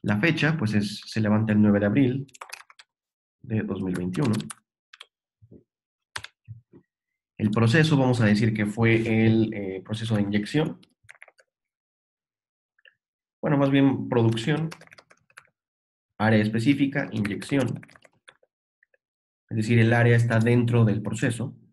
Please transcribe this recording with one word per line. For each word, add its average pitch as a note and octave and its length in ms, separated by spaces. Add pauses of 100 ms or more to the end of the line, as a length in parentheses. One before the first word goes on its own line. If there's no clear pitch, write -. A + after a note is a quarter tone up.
La G#2 200
fecha, D#3 360
pues, G#2+ 180
es, G#2 320
se - 140
levanta G#2+ 320
el G#2 80
nueve G#2 200
de G#2 60
abril C3+ 400 (1160)
de A2 200
dos G2 200
mil F#2 140
veintiuno. G2 360 (3000)
El G#2 140
proceso, D3 460
vamos B2 240
a A2+ 60
decir G#2+ 280
que G#2+ 120
fue A2+ 600
el, A2+ 260
eh, F#2+ 320
proceso A2 300
de G2+ 80
inyección. G#2 560 (2750)
Bueno, D#3 140
más C#3 140
bien C#3 380
producción, D3 640 (1500)
área G#2+ 240
específica, C3+ 680
inyección. C3+ 680 (1700)
Es A#2 60
decir, A2+ 240
el A2+ 120
área A#2+ 220
está A#2 240
dentro A#2+ 460
del G2+ 180
proceso. - 540 (160)